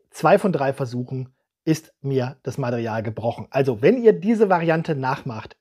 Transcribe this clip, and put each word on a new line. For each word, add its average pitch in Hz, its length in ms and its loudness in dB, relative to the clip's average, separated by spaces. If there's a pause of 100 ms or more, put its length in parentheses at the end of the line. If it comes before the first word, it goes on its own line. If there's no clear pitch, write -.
(100)
zwei 170 280 4
von 196 140 0
drei 139 200 0
Versuchen 127 600 -6 (300)
ist 160 360 -2
mir 131 420 -4
das - 160 -8
Material 117 440 -4
gebrochen. 110 480 -6
Also, 127 320 -2
wenn 233 200 4
ihr 220 100 8
diese 202 360 2
Variante 165 460 0
nachmacht, 131 680 -6